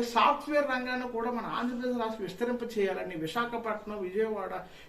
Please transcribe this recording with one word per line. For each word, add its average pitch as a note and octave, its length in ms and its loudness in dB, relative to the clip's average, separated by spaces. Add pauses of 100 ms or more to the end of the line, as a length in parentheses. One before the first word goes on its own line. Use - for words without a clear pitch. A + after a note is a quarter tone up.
సాఫ్ట్‌వేర్ C#4+ 600 4
రంగాన్ని B3 420 -2
కూడా A#3 220 -2
మన A3+ 160 -2
ఆంధ్రప్రదేశ్ B3 540 0
రాష్ట్రం A3 240 -2
విస్తరింప A#3+ 400 -2
చేయాలని F#3 520 0
విశాఖపట్నం, G#3+ 840 -2
విజయవాడ, G3 520 0 (360)